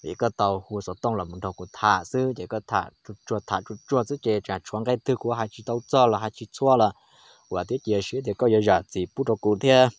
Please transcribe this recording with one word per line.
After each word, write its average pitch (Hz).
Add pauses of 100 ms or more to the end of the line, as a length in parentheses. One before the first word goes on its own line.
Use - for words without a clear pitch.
Vì 82
cái 117
tàu 98
hùa 104
sổ 92
tông 117
là 98
mình 87
thầu 95
của 90
thả 95
sư, 131
chỉ 87
có 107
thả 92 (180)
chua 104 (120)
chua, 107
thả 95
chua 110 (160)
chua 127
chứ, 143
chỉ 107
trả 95
choáng 110
cái 123
thứ 127
của 117
hai 117
chị -
tàu 117
cho 131
là 107
hai 110
chị -
chua 135
là. 107 (580)
Và 90
thế -
chị 104
sĩ 123
thì 107
có 123 (180)
giờ 92
gì 92 (100)
bút 135
cho 113
cụ 104
thế. 131 (100)